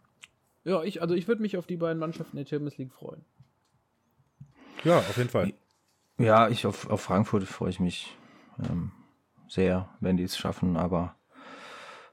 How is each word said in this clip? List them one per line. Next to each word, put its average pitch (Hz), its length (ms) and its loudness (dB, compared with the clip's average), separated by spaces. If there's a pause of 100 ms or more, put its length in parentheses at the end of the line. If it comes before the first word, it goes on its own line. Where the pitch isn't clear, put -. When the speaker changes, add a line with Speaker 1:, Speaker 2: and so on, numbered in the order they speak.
(640)
Speaker 1:
Ja, 175 200 0
ich, 196 180 -4
also 170 140 2
ich 180 120 -2
würd 226 120 2
mich 208 180 -2
auf 175 100 -8
die 180 100 -4
beiden 165 220 -2
Mannschaften 160 380 -6
in 143 60 -6
der 135 60 -12
Champions 147 280 -4
League 131 160 -10
freuen. - 300 -16 (1600)
Speaker 2:
Ja, 165 160 6
auf 98 180 0
jeden 123 120 0
Fall. 95 240 0 (640)
Speaker 3:
Ja, 110 320 8
ich 113 160 -2
auf, - 240 -2
auf 104 120 0
Frankfurt 101 420 2
freue - 260 -4
ich 90 100 -4
mich, - 380 -2 (520)
ähm, 92 220 -4 (560)
sehr, 92 420 0 (100)
wenn 92 180 2
die 90 60 0
es 90 140 -6
schaffen, - 400 -2
aber 87 380 0 (960)